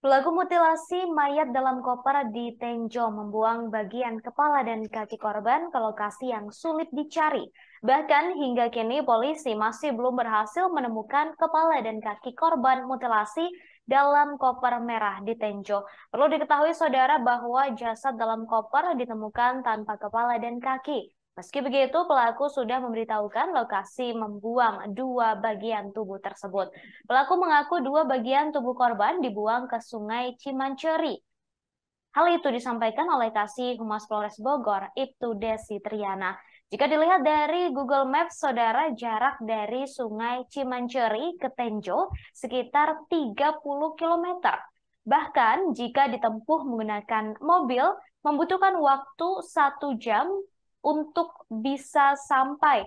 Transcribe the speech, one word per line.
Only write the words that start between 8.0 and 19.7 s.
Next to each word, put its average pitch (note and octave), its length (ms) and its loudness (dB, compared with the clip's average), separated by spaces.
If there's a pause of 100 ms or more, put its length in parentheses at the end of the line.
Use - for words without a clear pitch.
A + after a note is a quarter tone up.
hingga A#3+ 320 0
kini A#3 320 -2
polisi C4 560 0
masih A3+ 400 -2
belum B3 160 0
berhasil A#3 560 0
menemukan C4+ 720 -2
kepala D#4+ 400 2
dan A3 240 -6
kaki A#3 320 -8
korban C4 480 2
mutilasi B3 640 -2 (320)
dalam C#4+ 560 4
koper B3 400 0
merah G#3+ 480 -4
di A3+ 160 -2
Tenjo. G3+ 480 -4 (240)
Perlu C#4 160 4
diketahui, D4+ 480 2
saudara, C4 400 4
bahwa A#3+ 560 2
jasad A#3 400 -4
dalam A3+ 320 -2
koper A#3 480 0
ditemukan B3 720 -2
tanpa G#3+ 320 -4